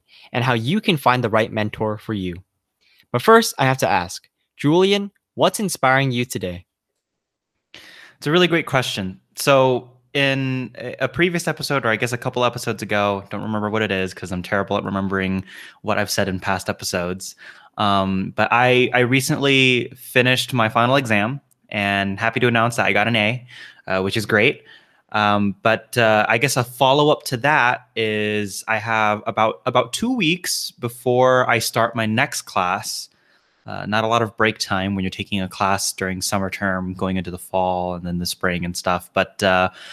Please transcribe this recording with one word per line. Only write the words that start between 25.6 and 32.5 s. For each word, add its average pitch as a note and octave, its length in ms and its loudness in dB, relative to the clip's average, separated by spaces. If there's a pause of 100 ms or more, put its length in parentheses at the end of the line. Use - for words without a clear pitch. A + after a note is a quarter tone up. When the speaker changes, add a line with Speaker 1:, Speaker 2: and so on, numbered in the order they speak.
Speaker 2:
but, A2+ 340 0
uh, A2 300 6
I A2+ 100 2
guess C3 180 0
a C3 60 2
follow-up C#3 640 2
to - 140 -6
that B2+ 580 2
is G#2+ 720 -2
I A2 80 0
have G#2+ 500 0
about, A2 400 0
about B2+ 260 0
two B3 220 -4
weeks F3+ 560 -2
before B2 800 2
I A#2+ 80 4
start A2+ 380 0
my A2+ 100 0
next B2 360 -2
class. F#2+ 640 -4 (580)